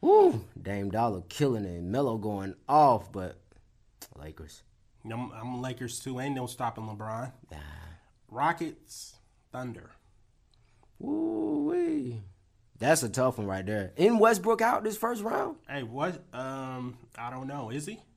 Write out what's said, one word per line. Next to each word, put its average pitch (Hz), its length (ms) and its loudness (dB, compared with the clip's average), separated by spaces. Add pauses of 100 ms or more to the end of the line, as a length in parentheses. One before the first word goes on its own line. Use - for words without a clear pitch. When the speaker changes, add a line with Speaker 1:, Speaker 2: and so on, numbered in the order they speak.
Speaker 1:
Woo, 370 420 8 (180)
Dame 101 300 -4
Dollar 104 380 0
killing 120 360 0
it. 87 160 -8
Melo 113 360 0
going 98 360 -4 (160)
off, 139 420 6
but 92 280 -8 (760)
Lakers. 76 460 -16 (440)
Speaker 2:
I'm, 117 260 -8
I'm 123 300 -10
Lakers 123 380 -6
too. 127 200 -8
Ain't 135 160 -2
no 127 100 -4
stopping 117 400 -6
LeBron. 110 460 -8 (200)
Speaker 1:
Nah. 80 60 -12 (720)
Speaker 2:
Rockets, 160 880 -4 (360)
Thunder. 123 400 -10 (1080)
Speaker 1:
Woo-wee. 294 1200 -2 (580)
That's 147 240 4
a 113 60 0
tough 127 280 2
one 104 100 -4
right 95 180 -4
there. 101 320 -2
In 220 220 6
Westbrook 220 420 6
out 226 220 4
this 214 140 -2
first 226 260 -2
round? 254 340 -2 (120)
Speaker 2:
Hey, 139 140 -6
what? 143 380 -4 (120)
Um, 127 640 -8 (200)
I 117 120 -8
don't 131 180 -8
know. 139 220 -6
Is 147 160 -6
he? 220 140 -10 (180)